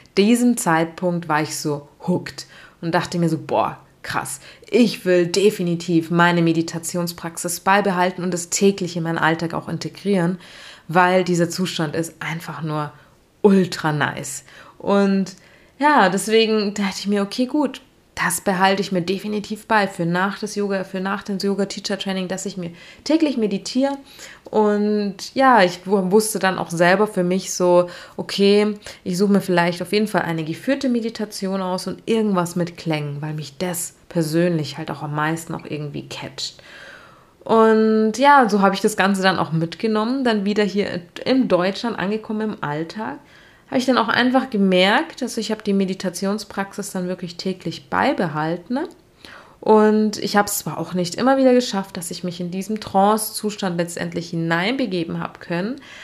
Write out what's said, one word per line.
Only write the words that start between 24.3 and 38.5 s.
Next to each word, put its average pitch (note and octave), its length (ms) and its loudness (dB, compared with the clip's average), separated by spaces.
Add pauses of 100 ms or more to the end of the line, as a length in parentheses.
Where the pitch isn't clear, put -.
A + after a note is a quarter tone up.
Und G#3 680 2 (160)
ja, B3+ 300 6
ich F3 220 0
wu-, F#3 260 2
wusste G#3+ 280 2
dann F3+ 180 0
auch E3+ 120 -6
selber F3+ 380 4
für F#3+ 160 -2
mich F#3 300 0
so, F3 360 4 (260)
„Okay, G3+ 600 2 (280)
ich F3+ 140 -4
suche G3+ 160 4
mir F#3+ 80 4
vielleicht F3 400 0
auf F3 100 -6
jeden G#3 160 2
Fall F#3 140 0
eine D#3+ 240 -2
geführte C4 420 -2
Meditation G#3+ 760 -4
aus F#3 260 -4
und F3+ 180 -8
irgendwas G3+ 500 0
mit E3+ 220 -2
Klängen“, D3 440 -4
weil D#3 120 -6
mich D3+ 240 -10
das F3+ 380 -6 (120)
persönlich E3 680 0
halt D#3 140 -10
auch C#3+ 120 -8
am D3 100 -8
meisten D#3+ 400 -4
auch - 120 -10
irgendwie D3 420 -10
catcht. - 560 -12 (800)
Und A3 760 4
ja, C#4 320 6
so G3+ 120 2